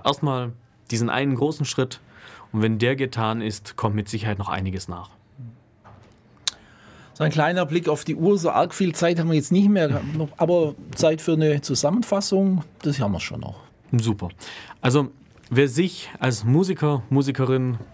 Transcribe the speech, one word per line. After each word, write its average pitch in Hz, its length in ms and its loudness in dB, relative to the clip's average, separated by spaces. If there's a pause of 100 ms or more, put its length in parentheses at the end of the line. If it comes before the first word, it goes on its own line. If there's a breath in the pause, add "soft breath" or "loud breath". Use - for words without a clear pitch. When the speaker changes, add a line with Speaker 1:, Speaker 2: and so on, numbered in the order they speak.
Speaker 1:
erstmal 131 480 -2 (380)
diesen 117 180 0
einen 135 260 0
großen 147 300 0
Schritt. - 360 -4 (520 loud breath)
Und 110 80 0
wenn 110 180 2
der 123 180 2
getan 117 440 -2
ist, 107 360 -8
kommt 104 180 0
mit 107 160 -4
Sicherheit 104 280 -4
noch 87 120 -6
einiges 95 380 -4
nach. 87 200 -12 (2000 loud breath)
Speaker 2:
So 156 100 -4
ein 151 80 0
kleiner 170 340 0
Blick 165 220 -2
auf 151 160 0
die 156 100 -4
Uhr. 190 240 2
So 170 120 0
arg 170 220 0
viel 180 220 -2
Zeit 170 240 2
haben 165 100 0
wir 160 60 2
jetzt 151 160 2
nicht 202 180 4
mehr. 165 340 2 (340)
Aber 165 400 2 (180)
Zeit 160 260 2
für 170 120 0
eine 151 300 4
Zusammenfassung, 190 1000 2 (200)
das 139 180 0
haben 104 100 0
wir 87 80 -2
schon - 220 -8
noch. - 160 -10 (340)
Speaker 1:
Super. 110 380 0 (520 loud breath)
Also 131 280 2 (420)
wer 135 160 4
sich 147 440 -2 (100)
als 113 240 0
Musiker, 147 680 2
Musikerin, 131 680 0 (160)